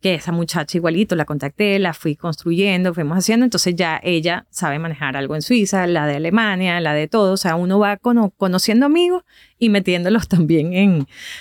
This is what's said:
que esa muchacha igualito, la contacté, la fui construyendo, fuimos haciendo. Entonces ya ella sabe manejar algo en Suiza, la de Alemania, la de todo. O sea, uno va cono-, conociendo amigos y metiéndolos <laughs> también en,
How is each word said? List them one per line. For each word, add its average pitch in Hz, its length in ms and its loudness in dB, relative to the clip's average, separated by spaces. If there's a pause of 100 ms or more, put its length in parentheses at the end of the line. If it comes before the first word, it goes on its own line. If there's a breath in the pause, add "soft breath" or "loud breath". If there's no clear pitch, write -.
que 190 140 0
esa 165 180 -6
muchacha 170 460 -4
igualito, 170 360 0
la 156 120 0
contacté, 151 520 -2
la 185 140 0
fui 151 240 -4
construyendo, 180 800 -2
fuimos 160 240 -2
haciendo. 226 260 2
Entonces 202 300 -2
ya 165 280 -2
ella 170 480 -2
sabe 151 280 -4
manejar 151 380 -6
algo 139 180 -4
en 156 80 -4
Suiza, 196 440 0
la 170 200 0
de 143 100 0
Alemania, 180 640 0
la 156 140 -2
de 151 140 -2
todo. 202 240 2
O 196 60 0
sea, 165 180 -2
uno 180 220 0
va 202 200 2
cono-, 233 380 2
conociendo 202 500 2
amigos 349 380 2 (340 soft breath)
y 233 120 2
metiéndolos 190 580 0
<laughs> - 0 -
también 165 460 2
en, 180 320 2 (340 loud breath)